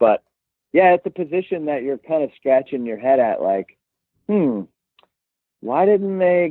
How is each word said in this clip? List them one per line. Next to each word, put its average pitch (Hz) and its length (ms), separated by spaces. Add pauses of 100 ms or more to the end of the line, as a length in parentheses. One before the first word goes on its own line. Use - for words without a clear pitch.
but - 240 (480)
yeah, 180 220
it's 175 120
a 185 40
position 170 560
that 143 160
you're 135 160
kind 156 260
of 131 120
scratching 131 480
your 113 140
head 131 220
at, 113 200
like, 95 380 (500)
"Hmm, 147 340 (1000)
why 139 260
didn't 196 320
they 180 320